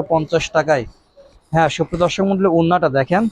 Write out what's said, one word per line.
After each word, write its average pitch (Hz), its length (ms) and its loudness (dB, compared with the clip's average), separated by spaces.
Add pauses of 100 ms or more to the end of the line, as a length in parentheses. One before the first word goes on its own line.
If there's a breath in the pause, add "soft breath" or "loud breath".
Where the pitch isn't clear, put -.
পঞ্চাশ 160 420 -2
টাকায়। 147 340 0 (680)
হ্যাঁ 160 160 2
সুপ্রিয় 165 320 -6
দর্শক 175 240 0
মণ্ডলী, 196 240 0
ওড়নাটা 165 400 2
দেখেন, 139 440 0